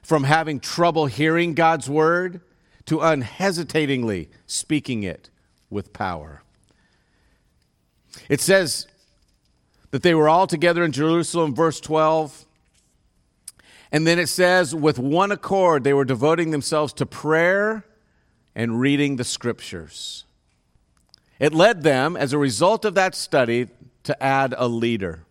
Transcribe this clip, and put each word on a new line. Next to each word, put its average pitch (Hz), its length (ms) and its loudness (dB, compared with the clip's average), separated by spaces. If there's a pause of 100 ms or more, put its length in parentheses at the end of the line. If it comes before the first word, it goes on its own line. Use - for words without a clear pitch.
From 151 220 0
having 143 380 0
trouble 160 460 0
hearing 160 460 0
God's 160 360 2
word 170 500 0 (460)
to 156 160 -2
unhesitatingly 147 1300 -2 (160)
speaking 131 580 -4
it - 260 -10 (400)
with 101 220 -10
power. 78 520 -8 (1900)
It 139 100 0
says 185 480 0 (1040)
that 120 120 -6
they 170 120 4
were 151 140 6
all 180 180 4
together 170 380 2
in 151 80 -2
Jerusalem, 160 600 0
verse 160 280 0
twelve. 156 640 -2 (1500)
And 156 140 0
then 170 140 2
it 160 80 -2
says, 180 480 2
"With 147 240 0
one 165 320 0
accord, 180 520 0
they 139 100 4
were 139 120 2
devoting 156 460 0
themselves 151 420 -2
to 143 120 -4
prayer 190 800 0 (680)
and 113 260 -4
reading 139 360 0
the 120 80 -6
scriptures." - 1000 -10 (1120)
It 147 140 2
led 180 300 4
them, 143 340 2
as 131 160 -2
a 151 40 0
result 147 460 2
of 202 120 -2
that 185 180 2
study, 123 540 0 (360)
to - 200 -4
add 135 340 0
a 123 100 0
leader. 113 640 -2